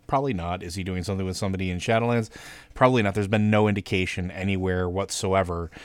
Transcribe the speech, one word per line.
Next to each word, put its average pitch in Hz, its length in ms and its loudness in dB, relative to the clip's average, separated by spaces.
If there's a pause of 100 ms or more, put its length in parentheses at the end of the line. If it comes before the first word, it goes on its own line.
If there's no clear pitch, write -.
Probably 139 260 0
not. 87 300 -4
Is 87 100 -10
he 95 100 -4
doing 92 200 -4
something 95 220 -4
with 92 120 -4
somebody 95 320 -2
in 90 80 -2
Shadowlands? 117 520 0 (440)
Probably 127 300 4
not. 98 100 2
There's 101 140 0
been 107 240 4
no 107 160 6
indication 92 640 -2
anywhere 92 580 0
whatsoever 92 800 0 (160)